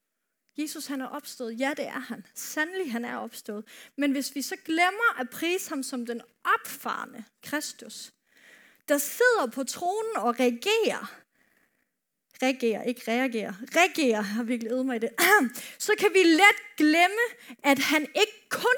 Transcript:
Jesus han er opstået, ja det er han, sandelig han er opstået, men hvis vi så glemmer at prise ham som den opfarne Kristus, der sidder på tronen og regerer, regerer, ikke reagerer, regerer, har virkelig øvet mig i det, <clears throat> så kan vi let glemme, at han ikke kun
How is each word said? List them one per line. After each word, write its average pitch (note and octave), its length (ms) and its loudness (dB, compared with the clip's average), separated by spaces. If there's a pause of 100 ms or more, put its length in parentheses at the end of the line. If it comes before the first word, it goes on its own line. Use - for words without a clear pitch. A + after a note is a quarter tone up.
(580)
Jesus D4 300 -8
han C4+ 140 -6
er C4 60 -6
opstået, A#3 520 -10
ja C4+ 180 0
det C#4+ 100 -6
er - 120 -8
han, A3 340 -10
sandelig E4 580 -4
han A#3 140 -4
er A#3+ 120 -6
opstået, A3 480 -10 (320)
men C#4+ 140 2
hvis C4 240 -2
vi C#4 60 -4
så F#4 140 -6 (100)
glemmer F#4 540 2
at B3+ 100 -4
prise F4 400 -4
ham C#4 140 -4
som B3 220 -6
den A#3 160 -8 (220)
opfarne - 800 -4 (180)
Kristus, - 680 -8 (720)
der D4 100 2
sidder G#4+ 560 2
på C4+ 100 -4
tronen G#4 540 -4
og A#3 220 0
regerer, B3+ 760 0 (1200)
regerer, B3+ 420 0
ikke B3 240 -4
reagerer, A3+ 460 -2 (220)
regerer, D4 460 4
har G#3 220 -4
virkelig A3+ 280 -4
øvet B3+ 140 0
mig C4 100 -2
i A3+ 40 -4
det, A3+ 100 -2 (400)
<clears throat> - 360 -12
så G4+ 140 0
kan G#4 140 4
vi F#4 100 8
let F4+ 540 6
glemme, E4+ 440 4 (420)
at C#4 160 4
han D4+ 220 2
ikke - 480 -2
kun B4 280 2